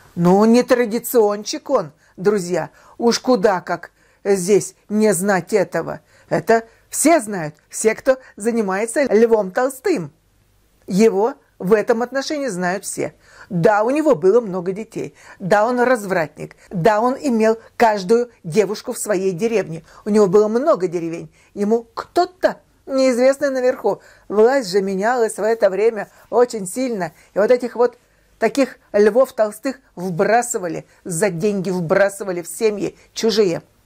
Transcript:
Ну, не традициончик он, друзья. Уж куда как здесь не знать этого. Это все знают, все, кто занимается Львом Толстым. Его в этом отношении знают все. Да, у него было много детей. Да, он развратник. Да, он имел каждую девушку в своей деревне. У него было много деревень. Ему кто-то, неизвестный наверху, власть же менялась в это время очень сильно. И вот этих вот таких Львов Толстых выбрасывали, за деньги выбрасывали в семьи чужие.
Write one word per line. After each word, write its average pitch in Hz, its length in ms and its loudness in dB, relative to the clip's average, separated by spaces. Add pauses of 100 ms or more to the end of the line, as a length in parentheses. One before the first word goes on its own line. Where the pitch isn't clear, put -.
(140)
Ну, 180 300 4
не 233 180 6
традициончик 233 1080 0
он, 196 220 0 (240)
друзья. 185 540 -2 (280)
Уж 233 220 0
куда 202 400 2
как 175 300 -8 (340)
здесь 196 500 0 (140)
не 214 240 2
знать 180 400 -2
этого. 165 480 -2 (280)
Это 226 360 0 (260)
все 320 300 2
знают, 196 340 -8 (140)
все, - 260 -2
кто 262 240 0 (180)
занимается 220 680 -2
Львом 220 460 2
Толстым. 254 640 -2 (760)
Его 214 480 2 (240)
в 185 140 -2
этом 220 300 0
отношении 269 460 -6
знают 180 360 -4
все. - 300 -8 (340)
Да, 208 360 0
у 233 60 -2
него 294 240 2
было 190 260 2
много 185 320 -6
детей. 185 420 -12 (240)
Да, 208 280 0
он 247 140 -2
развратник. 190 760 -4 (140)
Да, 208 300 0
он 247 200 0
имел 220 380 2 (180)
каждую 226 540 2 (120)
девушку 196 500 -2
в 220 60 -12
своей 190 340 -2
деревне. 175 520 -4 (200)
У 214 60 -4
него 208 160 4
было 208 220 4
много 233 400 0
деревень. 165 420 -8 (240)
Ему 220 400 -2
кто-то, - 640 -2 (280)
неизвестный 262 640 2
наверху, 254 500 -2 (280)
власть 226 420 2
же 202 100 0
менялась 208 560 -2
в 185 60 -8
это 220 280 2
время 202 380 -2 (220)
очень 233 360 0
сильно. 220 460 -4 (220)
И - 40 -8
вот 214 120 4
этих 247 260 0
вот 240 220 0 (400)
таких 226 400 -2 (140)
Львов 208 400 4
Толстых 214 440 -4 (180)
выбрасывали, 190 920 -2 (180)
за 190 260 -2
деньги 196 400 -2
выбрасывали 185 720 -2
в 170 60 -16
семьи 208 480 -4 (180)
чужие. 196 480 0 (240)